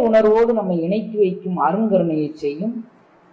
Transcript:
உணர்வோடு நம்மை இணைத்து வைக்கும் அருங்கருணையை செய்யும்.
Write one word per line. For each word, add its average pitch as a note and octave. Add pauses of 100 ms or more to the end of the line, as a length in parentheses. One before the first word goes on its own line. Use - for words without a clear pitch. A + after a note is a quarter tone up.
உணர்வோடு A3
நம்மை F#3 (100)
இணைத்து G#3+
வைக்கும் F#3
அருங்கருணையை E3+ (140)
செய்யும். D#3+ (580)